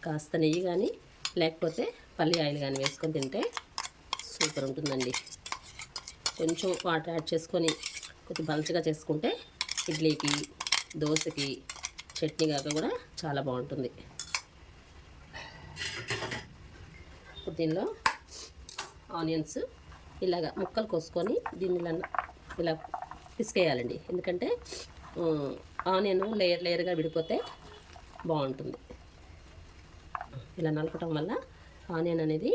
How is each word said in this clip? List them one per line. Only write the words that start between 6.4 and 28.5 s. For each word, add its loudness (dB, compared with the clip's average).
వాటర్ 2
యాడ్ 0
చేసుకొని 2
కొంచెం -2
పలచగా 2
చేసుకుంటే 0
ఇడ్లీకి, 4
దోశకి, 2
చట్నీ 4
కాక 0
కూడా 2
చాలా 0
బాగుంటుంది. -2
ఇప్పుడు -6
దీనిలో 4
ఆనియన్స్ 0
ఇలాగ 2
ముక్కలు 0
కోసుకొని 2
దీన్ని 2
ఇలా, 0
ఇలా 4
పిసికేయాలండి. 4
ఎందుకంటే, 0
ఉమ్, 2
ఆనియన్ 6
లేయర్ 6
లేయర్గా 4
విడిపోతే 2
బాగుంటుంది. 0